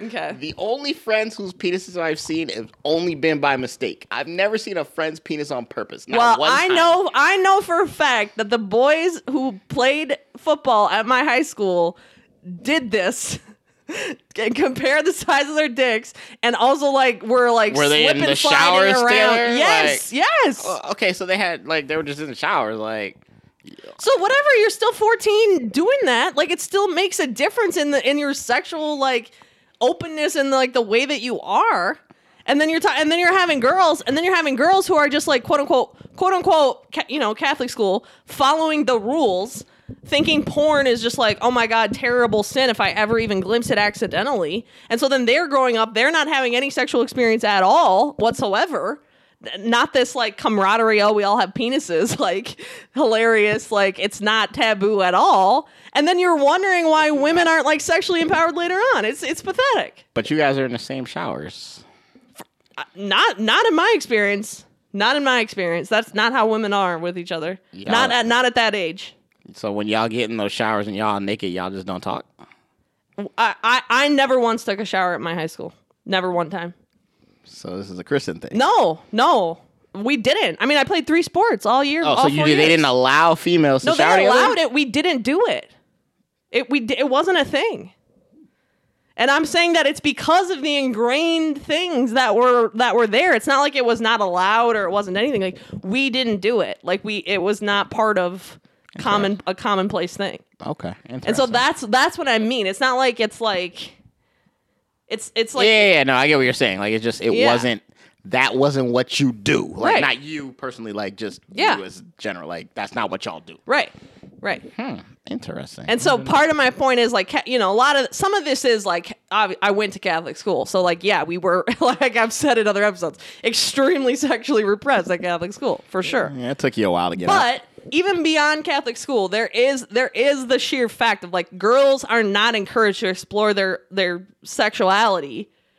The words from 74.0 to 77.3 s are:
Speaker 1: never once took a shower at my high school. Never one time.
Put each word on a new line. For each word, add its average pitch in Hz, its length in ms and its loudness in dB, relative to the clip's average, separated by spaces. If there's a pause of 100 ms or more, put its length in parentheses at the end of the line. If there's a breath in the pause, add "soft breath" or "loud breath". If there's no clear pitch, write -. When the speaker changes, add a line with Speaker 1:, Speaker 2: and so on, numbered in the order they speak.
Speaker 1:
never 269 320 2
once 226 240 0
took 196 160 -4
a 220 40 -6
shower 190 300 -2
at 147 60 -6
my 170 140 -6
high 165 120 -4
school. - 260 -12 (340)
Never 185 260 -2
one 170 180 -2
time. 175 240 -10 (720)